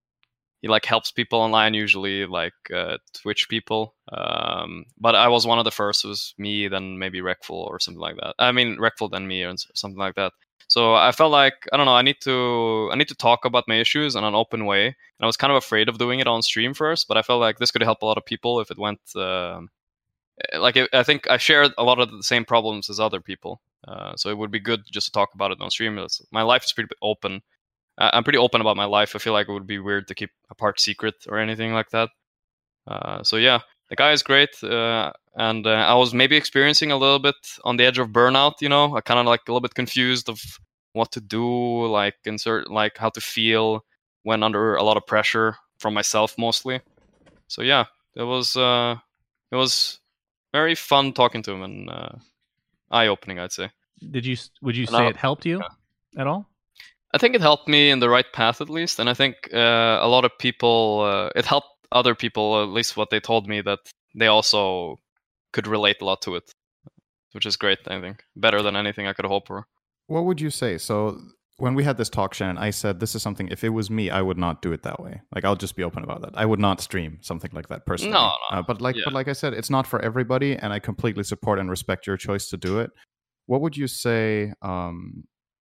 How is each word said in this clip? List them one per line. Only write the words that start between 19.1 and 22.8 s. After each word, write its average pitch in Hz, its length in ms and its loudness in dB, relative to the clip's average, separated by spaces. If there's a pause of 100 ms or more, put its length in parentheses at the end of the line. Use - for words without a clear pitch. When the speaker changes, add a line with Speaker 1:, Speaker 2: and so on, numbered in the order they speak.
Speaker 1:
um, 90 540 -6 (840)
eh, 76 80 -4
like, 117 180 2
it, 131 160 4
I 127 100 6
think 143 260 0
I 123 80 6
shared 143 400 6
a 113 60 0
lot 123 160 4
of 117 120 2
the 95 120 -14
same 120 220 0
problems 110 440 0